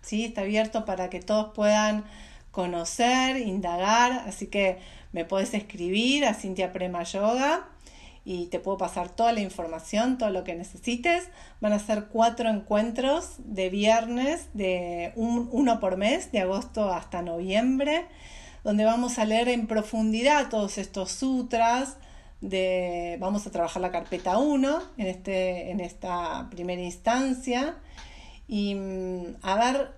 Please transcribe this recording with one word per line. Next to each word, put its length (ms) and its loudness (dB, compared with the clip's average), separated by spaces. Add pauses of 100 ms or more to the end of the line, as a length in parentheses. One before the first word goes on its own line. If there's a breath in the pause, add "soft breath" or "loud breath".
¿sí? 240 -2
Está 160 -6
abierto 440 0
para 240 -2
que 100 -8
todos 340 0
puedan 520 4 (460 loud breath)
conocer, 840 2
indagar, 920 2
así 200 -8
que 320 2 (340 loud breath)
me 120 -2
podés 280 -2
escribir 720 0
a 80 2
Cintia 400 -4
Prema 300 -4
Yoga 640 0 (580 loud breath)
y 220 -6
te 120 -4
puedo 180 -4
pasar 320 -4
toda 220 2
la 80 0
información, 800 -2
todo 140 0
lo 120 -4
que 120 -8
necesites. 760 -2 (320 loud breath)
Van 100 2
a 80 2
ser 280 -2
cuatro 420 4
encuentros 880 0
de 320 -4
viernes, 840 2
de 600 -2
un-, 360 0
uno 280 4
por 180 2
mes, 340 2
de 80 2
agosto 520 0
hasta 300 -4
noviembre, 840 2 (580 loud breath)
donde 220 2
vamos 320 2
a 80 2
leer 240 2
en 180 0
profundidad 840 2
todos 280 -2
estos 340 -4
sutras, 840 2 (460 loud breath)
de, 800 0
vamos 280 -2
a 40 -10
trabajar 300 0
la 100 0
carpeta 460 0
uno 420 4 (180)
en, 100 -2
este, 640 -2
en 80 -2
esta 720 -4
primera 300 -6
instancia, 960 0 (720 loud breath)
y, 280 -2
mm, 680 -6
a 140 0
ver 420 2